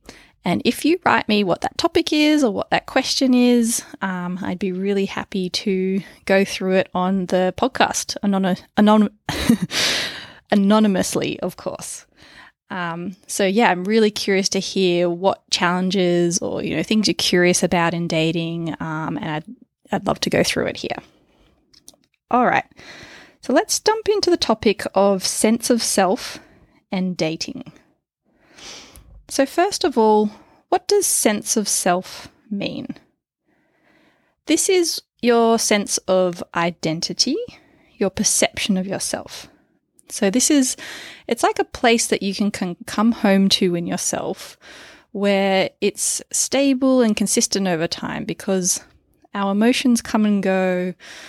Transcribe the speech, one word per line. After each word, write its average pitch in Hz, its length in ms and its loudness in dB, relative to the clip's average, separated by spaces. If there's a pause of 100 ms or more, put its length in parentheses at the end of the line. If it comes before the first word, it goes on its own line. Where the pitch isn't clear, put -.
(440)
And 180 200 0
if - 200 0
you 330 200 2
write - 240 2
me 208 140 2
what 175 200 0
that - 140 -6
topic 339 360 0
is 302 320 4
or 208 80 2
what 190 180 -6
that - 160 -2
question 262 480 0
is, 240 480 2 (180)
um, 180 400 -6
I'd 190 200 -6
be 196 100 -2
really 196 360 0
happy 185 440 -6
to 190 500 -2 (240)
go 196 200 4
through 185 300 -2
it 190 200 2
on 180 320 0
the 185 300 0
podcast - 680 -2
anon-, 190 340 0 (200)
anon-, 208 340 6 (180)
<laughs> - 1200 -2
anonymously, 196 880 2
of 180 160 -6
course. - 500 -12 (640)
Um, 175 460 -8 (100)
so - 180 -2
yeah, 190 280 4
I'm 180 100 -2
really 214 300 2
curious 196 380 0
to 196 100 -2
hear 180 500 0
what 175 400 0
challenges 175 880 2
or, - 240 -4
you 165 140 -4
know, 160 80 -2
things 214 240 2
you're 175 60 0
curious 180 500 2
about 170 280 2
in 170 140 -4
dating, 165 640 -2 (100)
um, 160 360 -6
and - 120 -8
I'd, 156 160 -6 (460)
I'd 190 160 -4
love - 140 -2
to - 100 -2
go 202 140 2
through - 220 -2
it - 100 -6
here. - 220 -8 (1300)
All 240 160 4
right, 147 200 2 (760)
so - 120 -4
let's 349 280 0
jump 440 280 0
into 403 220 2
the 339 60 4
topic - 480 0 (100)
of 196 300 2
sense - 460 0
of 233 120 2
self - 560 0 (540)
and 185 240 -4
dating. - 560 -6 (1600)
So 269 180 0
first 381 380 -2
of 285 140 0
all, 214 320 4 (380)
what - 200 -2
does 403 180 4
sense - 500 0
of 208 120 -2
self - 600 -2 (220)
mean? - 460 -8 (1500)
This 320 220 0
is 370 340 2 (180)
your 233 380 4
sense 208 400 0 (100)
of 185 340 0 (120)
identity, 170 840 -2 (600)
your 190 140 0
perception - 640 0
of 185 100 -4
yourself. - 640 -8 (600)
So 196 220 0
this 247 200 0
is, 269 260 2 (500)
it's - 160 -2
like 427 160 2
a 370 60 0
place 233 440 2
that - 140 -2
you 190 120 -2
can, 202 160 0
can 180 260 -6 (100)
come 226 260 2
home 196 380 4
to 180 240 2
in 175 120 -4
yourself - 720 -6 (560)
where 196 580 2 (100)
it's - 500 -2
stable 262 680 2
and 220 160 4
consistent 202 500 0
over 170 200 0
time - 380 -8
because 185 600 -4 (500)
our 196 180 -2
emotions 233 480 2
come 214 240 0
and 208 180 2
go. 185 520 0 (340)